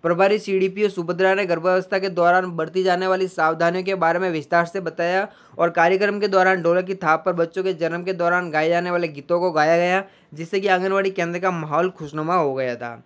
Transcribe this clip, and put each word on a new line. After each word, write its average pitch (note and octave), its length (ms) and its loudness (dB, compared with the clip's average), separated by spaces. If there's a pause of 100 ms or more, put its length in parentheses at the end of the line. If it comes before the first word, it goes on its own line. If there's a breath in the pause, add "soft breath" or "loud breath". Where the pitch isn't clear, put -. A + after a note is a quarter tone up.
प्रभारी F#3+ 360 4
सीडीपीओ F#3+ 500 0
सुभद्रा F#3 460 0
ने G3 100 0
गर्भावस्था F3+ 540 0
के F#3+ 100 -2
दौरान F3 420 4
बरती E3 320 -4
जाने F#3 240 0
वाली F#3 200 0
सावधानियों E3+ 560 0
के F#3+ 120 -2
बारे E3 240 2
में F#3 120 0
विस्तार E3+ 340 0
से F#3+ 160 -8
बताया F3 460 -2 (300 loud breath)
और E3+ 120 2
कार्यक्रम F#3+ 500 2
के G3+ 80 0
दौरान F#3+ 340 2
ढोलक F3 240 2
की F#3+ 100 -6
थाप D#3+ 300 0
पर F#3 80 0
बच्चों E3+ 300 -2
के F#3+ 100 -2
जन्म E3 300 -4
के F#3 100 -4
दौरान F3 380 0
गाए D#3 180 0
जाने F3 220 0
वाले F3 180 -2
गीतों D3 300 -4
को F3+ 120 0
गाया D#3 260 2
गया, F3+ 260 0 (300 loud breath)
जिससे E3 260 -6
कि G3+ 80 -2
आंगनवाड़ी F#3+ 440 2
केंद्र F3 280 -4
का F#3 120 0
माहौल E3 380 -2
खुशनुमा D#3 460 -6
हो D3 200 0
गया B2+ 200 -2
था। A#2 300 -12